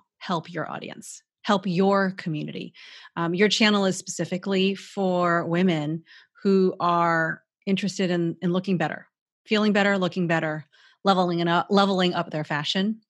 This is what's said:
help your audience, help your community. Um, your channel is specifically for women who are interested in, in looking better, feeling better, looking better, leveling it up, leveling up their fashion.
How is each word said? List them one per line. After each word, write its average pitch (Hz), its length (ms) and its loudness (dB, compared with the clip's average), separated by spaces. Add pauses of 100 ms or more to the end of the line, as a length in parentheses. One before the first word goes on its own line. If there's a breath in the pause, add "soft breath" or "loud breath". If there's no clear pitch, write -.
(180)
help 175 340 -6
your 160 180 -8
audience, - 520 -14 (220)
help 202 220 0
your 190 520 2
community. - 560 -8 (420 loud breath)
Um, 170 180 -2
your 202 140 4
channel 208 380 2
is 185 120 0
specifically 190 800 -2
for 175 720 0
women 165 580 0 (400 loud breath)
who 190 360 4
are 170 640 0 (240)
interested 190 440 -2
in, 170 320 -2
in 180 100 0
looking 185 260 0
better, - 300 -4 (380)
feeling 214 260 2
better, 202 260 2
looking 180 300 0
better, 160 380 -2 (400 soft breath)
leveling 180 340 2
it 170 80 0
up, 170 220 2
leveling 196 440 4
up 170 180 -4
their 156 120 -2
fashion. 190 560 -2 (100)